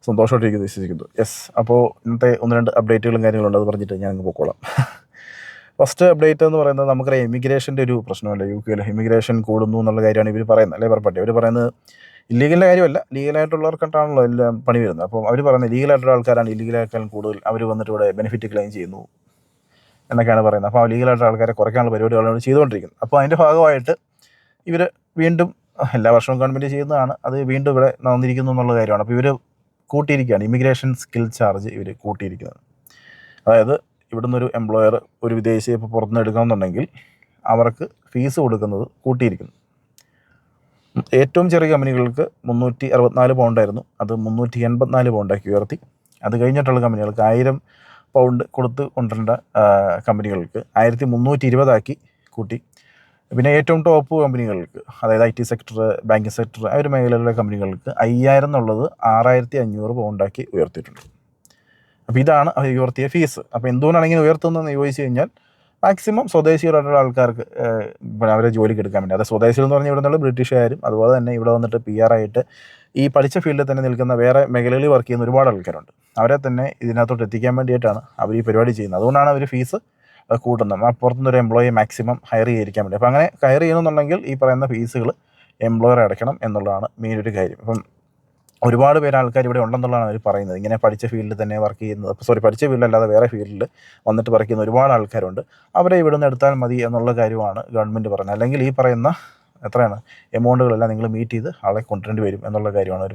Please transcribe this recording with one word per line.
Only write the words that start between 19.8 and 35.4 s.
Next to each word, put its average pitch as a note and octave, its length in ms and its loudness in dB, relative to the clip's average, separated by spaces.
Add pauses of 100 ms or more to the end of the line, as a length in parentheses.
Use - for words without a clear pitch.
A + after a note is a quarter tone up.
എന്നൊക്കെയാണ് A2+ 380 2
പറയുന്നത്. G2+ 220 -2
അപ്പോൾ A#2 140 4
ആ - 80 0
ലീഗലായിട്ടുള്ള A#2+ 380 2
ആൾക്കാരെ A2+ 280 -2
കുറയ്ക്കാനുള്ള A2+ 360 0
പരിപാടികളാണ് A2+ 400 2
ഇവർ A#2+ 120 -6
ചെയ്തുകൊണ്ടിരിക്കുന്നത്. C3 600 0
അപ്പോൾ C#3+ 120 4
അതിൻ്റെ D3+ 240 0
ഭാഗമായിട്ട് D3+ 520 4 (760)
ഇവർ E3+ 120 0 (400)
വീണ്ടും, E3+ 260 2 (480)
എല്ലാ A2+ 180 4
വർഷവും B2+ 240 2
ഗവൺമെന്റ് C3+ 320 -2
ചെയ്യുന്നതാണ്, C#3+ 420 -2 (140)
അത് B2+ 80 -4 (160)
വീണ്ടും C3+ 220 0
ഇവിടെ C3 140 4 (260)
വന്നിരിക്കുന്നു B2+ 400 0
എന്നുള്ള B2 240 0
കാര്യമാണ്. G#2 280 0
അപ്പോൾ A#2 100 -2
ഇവർ B2+ 120 2 (680)
കൂട്ടിയിരിക്കുകയാണ്, C#3 560 0
ഇമിഗ്രേഷൻ B2+ 400 0 (120)
സ്കിൽ - 220 -6 (140)
ചാർജ് G2+ 400 -2
ഇവർ G2 100 -10 (160)
കൂട്ടിയിരിക്കുന്നത്. G2 560 -12 (840)
അതായത് A2+ 280 4 (380)
ഇവിടുന്ന് B2 280 -4
ഒരു B2+ 80 -2 (120)
എംപ്ലോയർ A2 360 2 (300)
ഒരു A#2 140 -2